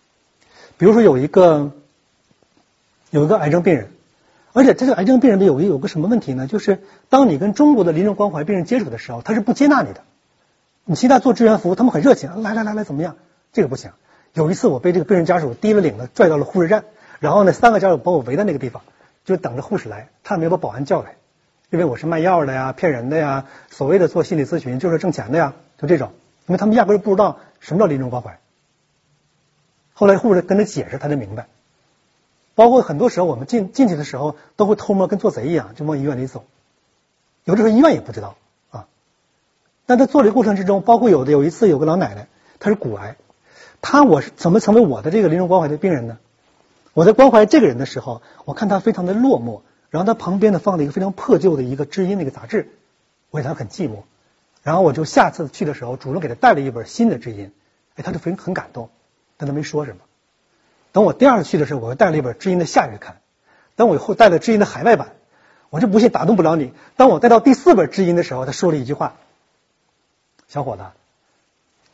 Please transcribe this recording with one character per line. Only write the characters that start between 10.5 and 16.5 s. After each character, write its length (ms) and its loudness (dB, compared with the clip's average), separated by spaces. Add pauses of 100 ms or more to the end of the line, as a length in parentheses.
你 100 -6
其 120 -2
他 120 6
做 160 2
志 100 0
愿 140 4
服 100 -4
务， 60 0
他 100 -2
们 80 2
很 80 -2
热 140 4
情 280 -10
，“来， 120 -6
来， 100 -4
来， 80 -6
来， 100 -6
怎 120 -12
么 80 -6
样？” 140 -8 (360)
这 80 -2
个 80 0
不 80 -8
行。 140 -14 (420)
有 180 -2
一 40 -2
次 140 0
我 100 -2
被 140 0
这 80 0
个 40 -2
病 140 0
人 80 -2
家 120 0
属 140 -6
提 220 -2
了 80 2
领 160 -2
子 160 -12
拽 160 4
到 80 0
了 80 -4
护 160 -2